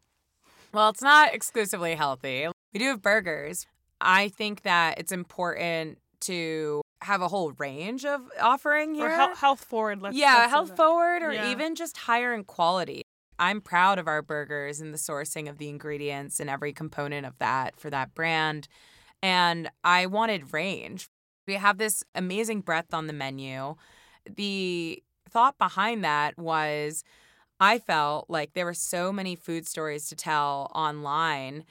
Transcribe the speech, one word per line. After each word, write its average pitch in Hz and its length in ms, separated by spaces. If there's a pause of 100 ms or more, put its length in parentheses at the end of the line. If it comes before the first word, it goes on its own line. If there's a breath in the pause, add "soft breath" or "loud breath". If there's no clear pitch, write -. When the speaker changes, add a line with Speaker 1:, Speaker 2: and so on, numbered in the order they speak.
(720 soft breath)
Speaker 1:
Well, 214 160
it's 220 120
not 294 320
exclusively 185 600
healthy. 139 520 (260)
We 220 60
do 254 80
have 254 140
burgers. 175 680 (340)
I 196 280
think 208 340
that 170 360
it's 175 120
important 170 880 (220)
to 160 600 (200)
have 190 200
a 180 60
whole 170 260
range 160 500
of 285 180 (200)
offering 294 580
Speaker 2:
Or 302 80
Speaker 1:
here. 320 40
Speaker 2:
hel-, 330 240
health 277 280
forward, 214 380
let's, 202 160
Speaker 1:
Yeah, 277 160
Speaker 2:
let's 240 120
say 240 40
Speaker 1:
health 302 200
Speaker 2:
that. 185 80
Speaker 1:
forward, 339 460
or 311 80
Speaker 2:
Yeah. 220 200
Speaker 1:
even 311 240
just 330 220
higher 240 360
in 208 100
quality. 170 600 (340)
I'm 196 240
proud 185 380
of 160 80
our 151 140
burgers 147 600
and 156 120
the 156 40
sourcing 151 520
of 147 100
the 147 100
ingredients 143 720
and 147 100
every 139 240
component 143 520
of 131 140
that 123 400
for 151 120
that 131 240
brand. 156 520 (540 soft breath)
And 175 480 (140)
I 180 240
wanted 202 460
range. 160 540 (400)
We 190 80
have 202 220
this 220 260 (120)
amazing 202 460
breadth 170 320
on 160 140
the 151 60
menu. 135 640 (540 soft breath)
The 185 760 (260)
thought 247 280
behind 202 460
that 147 340
was 156 680 (560 soft breath)
I 208 200
felt 151 500
like 151 240
there 180 120
were 170 80
so 180 400
many 190 220
food 170 320
stories 151 420
to 156 60
tell 143 580
online, 151 960